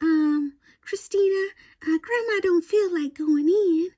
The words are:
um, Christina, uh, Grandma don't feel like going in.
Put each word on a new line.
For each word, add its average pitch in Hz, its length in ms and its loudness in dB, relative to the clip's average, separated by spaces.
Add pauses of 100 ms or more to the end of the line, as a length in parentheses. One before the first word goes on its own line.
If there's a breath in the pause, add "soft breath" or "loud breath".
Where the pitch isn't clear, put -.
um, 302 520 0 (280 soft breath)
Christina, 392 680 -2 (340 soft breath)
uh, 320 160 0
Grandma 453 440 -2
don't 349 220 2
feel 403 280 0
like 294 220 -4
going 302 340 0
in. 359 500 2